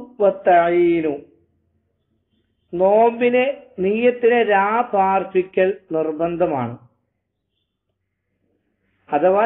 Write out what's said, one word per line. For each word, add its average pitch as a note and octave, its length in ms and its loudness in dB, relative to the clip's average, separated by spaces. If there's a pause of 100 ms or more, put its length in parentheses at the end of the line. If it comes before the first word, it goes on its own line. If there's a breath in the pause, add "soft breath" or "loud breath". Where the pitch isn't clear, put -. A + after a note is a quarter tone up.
(180)
വത്തഈനു, F3 960 2 (1600)
നോമ്പിനെ, A#3 720 2 (340)
നിയ്യത്തിനെ A#3 640 0
രാ G3+ 240 2 (240)
പാർപ്പിക്കൽ F#3+ 800 0 (200)
നിർബന്ധമാണ്. D#3+ 840 -4 (2250)
അഥവാ F#3 360 2